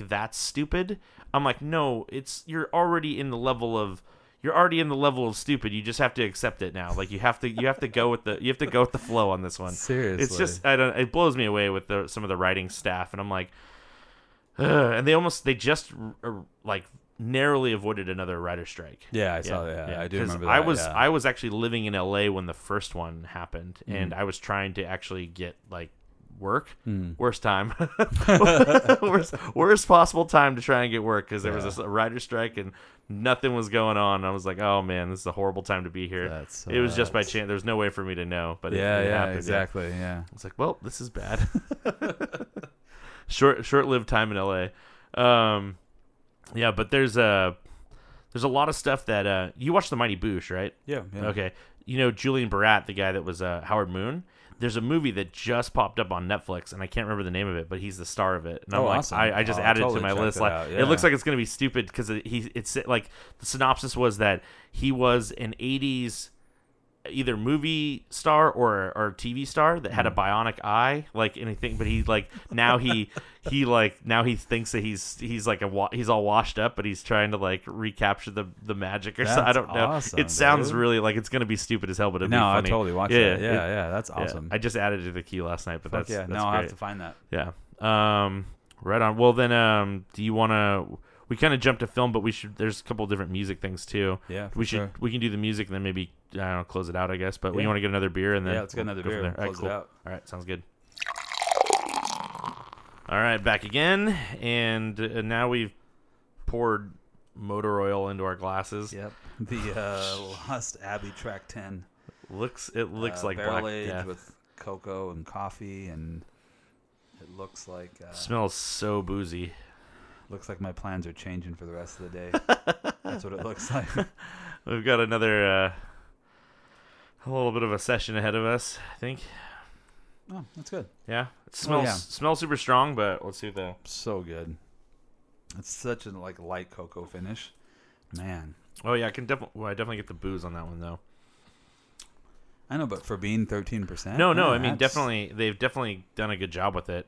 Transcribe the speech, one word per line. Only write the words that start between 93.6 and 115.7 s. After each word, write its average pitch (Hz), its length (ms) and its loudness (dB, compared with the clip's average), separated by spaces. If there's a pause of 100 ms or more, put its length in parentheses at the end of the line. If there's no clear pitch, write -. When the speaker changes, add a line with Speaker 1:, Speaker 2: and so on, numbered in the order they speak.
Speaker 1:
too. 95 340 0 (100)
Speaker 2:
Yeah, 98 200 -8
for 110 100 -4
Speaker 1:
We 113 60 0
should, 107 120 -2
Speaker 2:
sure. 101 140 -4 (100)
Speaker 1:
we 117 100 -2
can 120 80 -2
do 113 100 0
the 101 80 -4
music 107 300 -2
and 95 80 -6
then 98 80 -4
maybe, 92 280 -4 (220)
I 95 40 -8
don't 92 200 -4
know, 87 80 -4
close 92 240 -6
it 87 60 -6
out, 92 160 -2
I 92 60 -4
guess. 92 200 -4
But 92 180 -4
we - 80 0
Speaker 2:
Yeah. 107 60 2
Speaker 1:
wanna 104 120 0
get 101 80 0
another 98 200 0
beer 95 260 0
and 92 100 0
then 92 100 0
Speaker 2:
Yeah, 110 60 0
let's 98 120 -10
get 113 120 -4
Speaker 1:
we'll 107 60 -6
Speaker 2:
another 95 120 -8
Speaker 1:
go 90 60 -4
from - 20 0
Speaker 2:
beer 104 100 -4
Speaker 1:
there. 90 100 0
Speaker 2:
and 92 80 -8
Speaker 1:
All 101 60 -2
right, 98 80 -4
Speaker 2:
close 87 60 -14
it - 20 -14
Speaker 1:
cool. 95 100 -2
Speaker 2:
out. 101 180 -8 (160)
Speaker 1:
All 92 80 -10
right, - 160 -12
sounds 90 160 -12
good. 90 180 -8 (2500)
All 98 100 2
right, 113 180 4
back 104 260 2
again, 180 540 2 (240)
and, 113 580 0
uh, 113 220 -2
now 117 280 0
we've 117 240 -2 (720)
poured 110 460 0 (440)
motor 104 460 -2
oil 98 280 0
into 98 140 -6
our 92 120 -2
glasses. 95 580 -6
Speaker 2:
Yep. 104 180 -12 (300)
The, 107 380 -6
uh, 98 640 -6
<laughs> 123 60 -12
Lost 123 320 -8
Abbey 101 360 -8
Track 104 300 -12
ten. 98 360 -14 (460)
Speaker 1:
Looks, 107 440 -8
it 113 200 -4
looks 110 300 -6
Speaker 2:
Uh, 107 40 -2
Speaker 1:
like 95 100 -6
Speaker 2:
barrel 107 240 -2
Speaker 1:
Black 107 120 -6
Speaker 2:
aged 104 180 -8
Speaker 1:
Death. 92 140 -6
Speaker 2:
with 90 300 -14 (200)
cocoa 95 560 -10
and 80 140 -12
coffee, 98 640 -12